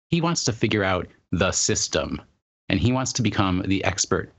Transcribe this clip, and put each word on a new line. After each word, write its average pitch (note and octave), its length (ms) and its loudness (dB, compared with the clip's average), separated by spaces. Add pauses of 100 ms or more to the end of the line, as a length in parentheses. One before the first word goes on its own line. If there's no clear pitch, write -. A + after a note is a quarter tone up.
(100)
He E3+ 100 2
wants E3 240 0
to A#2+ 80 0
figure G#2+ 320 2
out F#2 240 0 (220)
the F2+ 220 2
system, D2 680 -2 (480)
and - 120 2
he B2 120 4
wants B2+ 220 -2
to - 80 0
become F#2+ 440 0
the F#2+ 180 0
expert - 540 -2